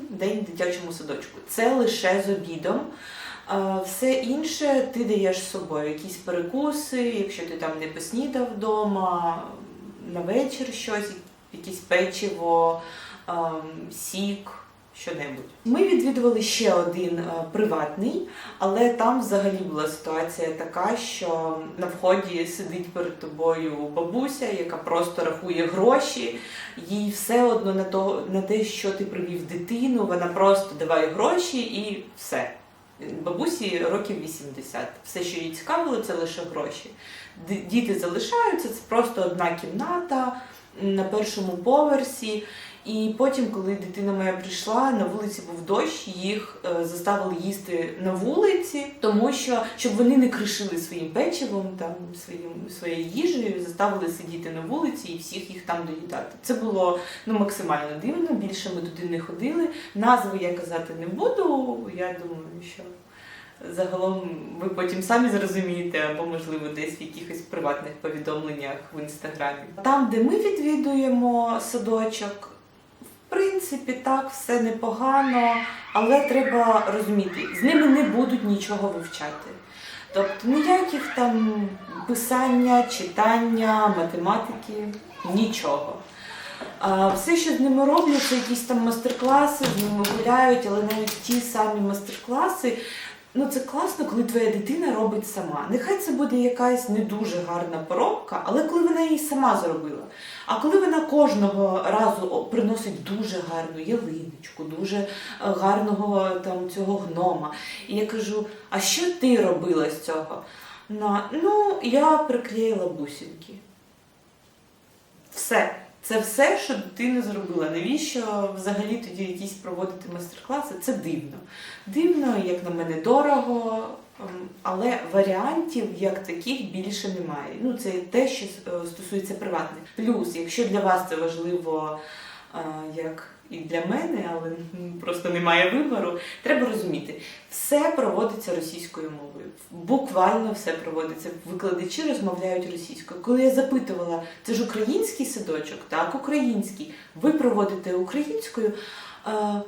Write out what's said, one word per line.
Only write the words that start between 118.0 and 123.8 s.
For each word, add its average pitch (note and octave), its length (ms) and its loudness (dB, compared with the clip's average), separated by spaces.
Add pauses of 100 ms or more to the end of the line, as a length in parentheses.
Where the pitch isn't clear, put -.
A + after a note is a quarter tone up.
взагалі G3+ 420 -2 (120)
тоді F#3 140 -6
якісь F#3+ 280 -6
проводити F#3 640 -8
мастер-класи? B3 680 -6
Це B3+ 120 -2
дивно. D#3+ 440 -6 (500)
Дивно, C#4+ 480 2 (100)
як F3+ 180 -2
на F3+ 60 -4
мене, E3 320 -2
дорого, A#3 880 4 (300)